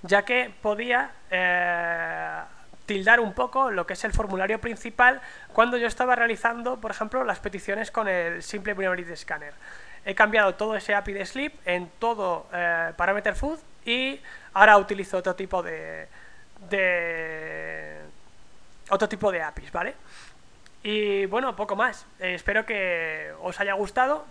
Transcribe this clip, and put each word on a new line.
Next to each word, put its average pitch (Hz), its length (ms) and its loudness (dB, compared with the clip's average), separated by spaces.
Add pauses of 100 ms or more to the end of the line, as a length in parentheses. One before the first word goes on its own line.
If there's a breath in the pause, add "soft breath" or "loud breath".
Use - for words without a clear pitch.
ya 202 240 4
que 247 260 2 (100)
podía, 240 500 0 (180)
eh, 170 1080 0 (480)
tildar 208 320 4
un 214 140 0
poco 254 360 2
lo 180 160 0
que 196 80 -6
es - 100 -6
el 214 80 0
formulario 196 480 0
principal 247 640 4 (320 loud breath)
cuando 240 240 6
yo 233 80 0
estaba 247 300 4
realizando, 233 680 0
por 220 80 -6
ejemplo, 240 340 -2
las 208 160 -2
peticiones 202 520 -6
con 220 160 0
el 175 340 0
simple 208 320 -6
Binary 185 320 -2 (100)
Scanner. 151 380 -10 (500 loud breath)
He 196 120 -4
cambiado 208 400 6
todo 214 200 -2
ese 202 200 0
api 202 180 -2
de 196 140 -6
Sleep 285 260 -6 (120)
en 180 340 -2
todo, 202 520 -2
eh, 170 460 0
Parameter 196 380 2
Fuzz 311 260 -2 (240)
y 254 340 -2 (360 loud breath)
ahora 208 240 12
utilizo 196 400 -2
otro 180 160 -2
tipo 185 260 -4
de, 160 460 -8 (640 loud breath)
de, 160 1300 -2 (880)
otro 196 180 4
tipo 208 240 0
de 170 120 -2
apis, 147 280 -10
¿vale? 175 220 -4 (880 loud breath)
Y 208 440 0
bueno, 226 320 0
poco 202 180 -2
más. - 320 -2 (120)
Eh, 185 140 -2
espero 208 320 0
que 165 760 -2
os 180 180 -6
haya 196 140 2
gustado 254 580 2